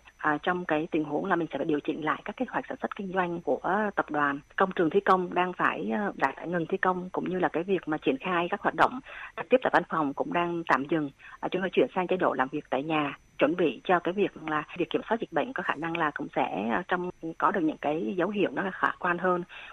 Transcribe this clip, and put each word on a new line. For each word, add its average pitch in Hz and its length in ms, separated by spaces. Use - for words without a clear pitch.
À, 151 260
trong 180 220
cái 156 260
tình 151 140
huống 151 200
là 190 120
mình 165 160
sẽ 139 60
phải 139 80
điều 147 200
chỉnh 151 180
lại 147 200
các 214 120
cái 254 140
hoạch 156 180
sản - 140
xuất - 140
kinh 190 180
doanh 175 260
của 139 200
tập - 140
đoàn. 147 300
Công 190 200
trường 170 140
thi 196 140
công 185 300
đang 180 240
phải, 185 340
ờ, 220 240
đã 135 200
phải - 120
ngừng 170 220
thi 190 60
công 185 340
cũng 160 200
như 185 80
là 160 100
cái 156 140
việc 185 260
mà 156 80
triển 135 140
khai 175 300
các - 100
hoạt 165 140
động 165 260
trực 165 140
tiếp 247 120
tại - 100
văn 165 180
phòng 151 240
cũng 156 180
đang 170 360
tạm 139 220
dừng. 151 200
À, 131 100
chúng 180 120
tôi 185 100
chuyển 165 220
sang 185 120
chế 180 100
độ 170 160
làm 131 200
việc 147 180
tại 131 120
nhà, 151 360
chuẩn 156 180
bị 151 280
cho 175 200
cái 175 100
việc 196 220
là 151 180
việc 165 120
kiểm - 180
soát 233 120
dịch - 120
bệnh 147 200
có 185 140
khả 143 80
năng 165 220
là 156 180
cũng - 220
sẽ, 165 400
ờ, 175 120
trong, 180 220
có 147 120
được 208 100
những 156 200
cái 160 380
dấu 170 100
hiệu 202 240
nó 151 100
là 190 80
khả - 180
quan 175 200
hơn, 180 260